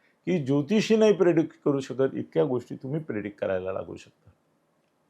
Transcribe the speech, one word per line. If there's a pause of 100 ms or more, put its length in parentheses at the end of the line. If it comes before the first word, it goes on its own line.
(260)
की
ज्योतिषी
नाही
प्रेडिक्ट
करू
शकत
इतक्या
गोष्टी
तुम्ही
प्रेडिक्ट
करायला
लागू
शकता. (800)